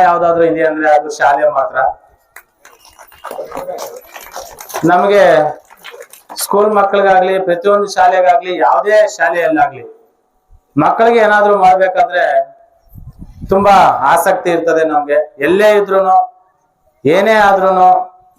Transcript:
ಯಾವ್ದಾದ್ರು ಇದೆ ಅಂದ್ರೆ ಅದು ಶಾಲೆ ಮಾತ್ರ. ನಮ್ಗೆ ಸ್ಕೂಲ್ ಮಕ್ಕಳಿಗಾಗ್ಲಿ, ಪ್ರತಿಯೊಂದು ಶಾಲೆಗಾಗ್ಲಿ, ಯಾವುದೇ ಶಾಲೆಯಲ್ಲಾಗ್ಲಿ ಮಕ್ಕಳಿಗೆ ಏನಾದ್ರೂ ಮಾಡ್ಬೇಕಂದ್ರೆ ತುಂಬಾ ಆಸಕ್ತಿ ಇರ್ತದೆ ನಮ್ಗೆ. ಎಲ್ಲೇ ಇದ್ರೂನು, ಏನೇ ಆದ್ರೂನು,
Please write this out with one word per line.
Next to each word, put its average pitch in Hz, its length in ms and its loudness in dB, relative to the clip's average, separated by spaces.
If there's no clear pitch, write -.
ಯಾವ್ದಾದ್ರು 170 440 2
ಇದೆ 160 200 -2
ಅಂದ್ರೆ 156 260 -4
ಅದು 147 220 -2
ಶಾಲೆ 143 280 0
ಮಾತ್ರ. 127 200 -4
ನಮ್ಗೆ 196 340 2
ಸ್ಕೂಲ್ 208 380 0
ಮಕ್ಕಳಿಗಾಗ್ಲಿ, 196 560 0
ಪ್ರತಿಯೊಂದು 202 480 -2
ಶಾಲೆಗಾಗ್ಲಿ, 180 580 2
ಯಾವುದೇ 208 320 0
ಶಾಲೆಯಲ್ಲಾಗ್ಲಿ 165 680 -2
ಮಕ್ಕಳಿಗೆ 226 440 2
ಏನಾದ್ರೂ 208 280 2
ಮಾಡ್ಬೇಕಂದ್ರೆ 185 600 2
ತುಂಬಾ 196 240 4
ಆಸಕ್ತಿ 180 440 -2
ಇರ್ತದೆ 160 360 0
ನಮ್ಗೆ. 147 260 -2
ಎಲ್ಲೇ 202 220 2
ಇದ್ರೂನು, 190 380 0
ಏನೇ 214 200 2
ಆದ್ರೂನು, 185 420 2